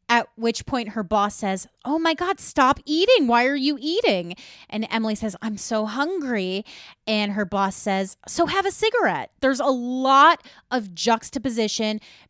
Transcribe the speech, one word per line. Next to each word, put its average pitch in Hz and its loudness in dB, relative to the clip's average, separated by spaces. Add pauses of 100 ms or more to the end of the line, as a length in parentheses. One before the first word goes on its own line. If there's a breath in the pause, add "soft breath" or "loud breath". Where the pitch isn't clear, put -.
at 233 2
which 226 -2
point 233 -4
her 214 -6
boss 202 0
says, 190 -4 (180)
"Oh 294 -2
my 330 2
God, 370 -2
stop 262 2
eating. 339 4
Why 233 4
are 277 0
you 277 0
eating?" 220 0 (340 loud breath)
And 214 -4
Emily 220 -2
says, 220 -6
"I'm 214 -6
so 214 -2
hungry." 233 -4 (440 loud breath)
And 208 -2
her 208 -2
boss 196 -2
says, 190 -4 (120)
"So 339 0
have 381 -2
a 392 0
cigarette." 339 0
There's 269 0
a - 0
lot 262 4 (240 loud breath)
of 208 -4
juxtaposition 220 -2 (300 loud breath)